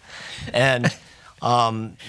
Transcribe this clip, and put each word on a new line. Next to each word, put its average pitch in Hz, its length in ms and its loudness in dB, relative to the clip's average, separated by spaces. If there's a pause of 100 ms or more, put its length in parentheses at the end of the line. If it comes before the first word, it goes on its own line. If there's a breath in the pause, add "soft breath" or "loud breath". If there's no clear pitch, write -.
(520 loud breath)
And, 123 420 2 (480 loud breath)
um, 113 540 2 (120)